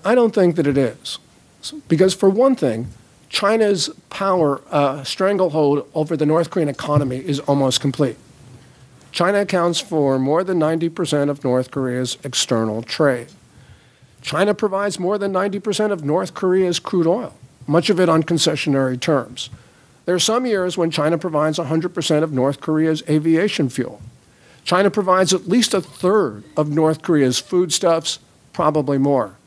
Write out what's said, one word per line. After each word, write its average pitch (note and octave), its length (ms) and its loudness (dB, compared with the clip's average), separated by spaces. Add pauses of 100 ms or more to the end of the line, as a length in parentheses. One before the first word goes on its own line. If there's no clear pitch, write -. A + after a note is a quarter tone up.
I A3 100 2
don't A#3 180 2
think F3+ 220 2
that D#3+ 100 0
it C#3 120 0
is. - 420 -4 (680)
Because F#3 240 4
for G3 160 2
one B3 260 4
thing, A#2+ 320 -2 (400)
China's G3+ 640 0 (200)
power, F3 520 0 (100)
uh, C#3+ 320 0
stranglehold D#3 920 0
over D#3 220 -2
the D3 100 0
North D#3 240 2
Korean D#3+ 200 -2
economy C3+ 480 0
is C#3+ 240 -6
almost C#3 400 0
complete. C#3 340 -2 (960)
China G3 300 0
accounts F3 400 0
for C#3 360 0
more C#3+ 280 0
than F#3 120 -2
ninety D#3+ 300 0
percent D3 420 -2
of C#3+ 140 -6
North B2+ 260 0
Korea's B2+ 540 -4
external A2+ 580 -2
trade. B2 460 0 (920)
China G3 320 0
provides G3+ 440 -4
more F#3 200 -2
than G3 160 -4
ninety G3 260 -2
percent G#3+ 320 -2
of D#3+ 140 -6
North F3 280 -2
Korea's F#3 460 0
crude F3 260 0
oil, F#3 300 -2 (320)
much - 220 4
of F3+ 100 2
it F3+ 80 4
on D#3+ 160 4
concessionary C#3 720 0
terms. B2 520 -2 (560)
There F3+ 100 0
are F3 40 0
some A#3 260 0
years F#3+ 320 -2
when E3 140 0
China D#3 260 0
provides D#3 420 -2
a E3 60 -4
hundred D#3+ 280 -2
percent D#3+ 300 0
of D#3+ 80 -2
North C#3 300 0
Korea's D#3 480 0
aviation D#3+ 580 2
fuel. A#2+ 340 -6 (600)
China F#3 260 2
provides F#3 440 2
at F#3 160 -2
least A3+ 240 2
a F#3+ 80 0
third F3 640 -2 (100)
of D3+ 140 0
North D#3 320 2
Korea's C#3 380 2
foodstuffs, E3+ 800 -2 (340)
probably D3 440 0
more. C3 380 0 (120)